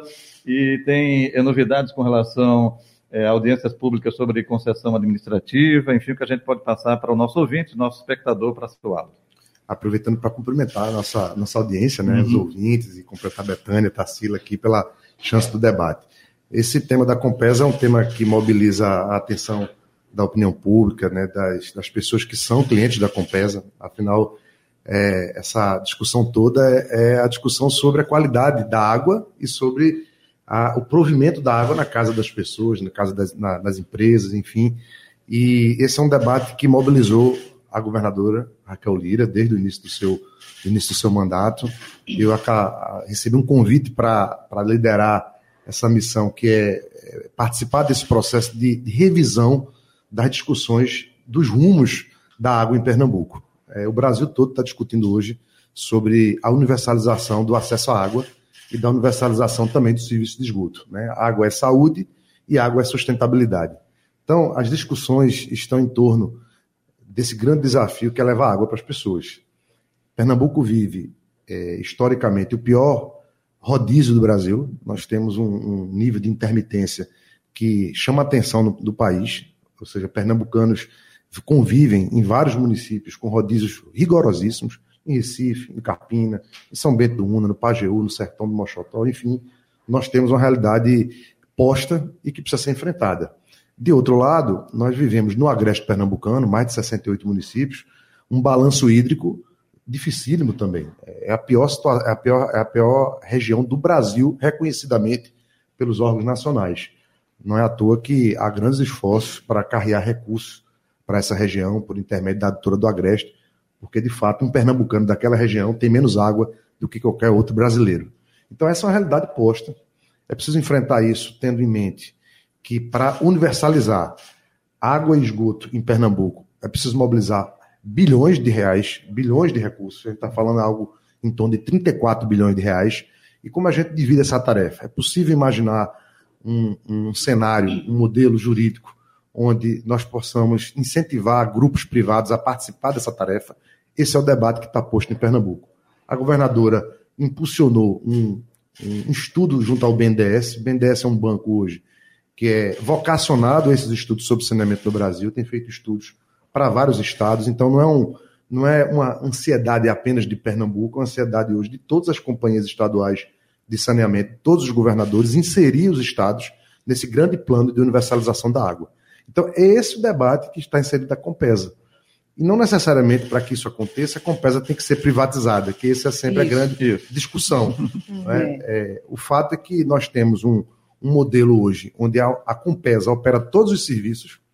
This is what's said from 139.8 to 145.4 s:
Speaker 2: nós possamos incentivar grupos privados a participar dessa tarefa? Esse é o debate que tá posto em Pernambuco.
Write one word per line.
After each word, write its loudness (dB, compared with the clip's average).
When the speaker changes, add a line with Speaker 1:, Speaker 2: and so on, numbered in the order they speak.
Speaker 2:
nós -2
possamos -2
incentivar -2
grupos 0
privados 0
a 2
participar -6
dessa -6
tarefa? -6
Esse 0
é 4
o 2
debate 2
que -16
tá 0
posto -2
em -4
Pernambuco. 0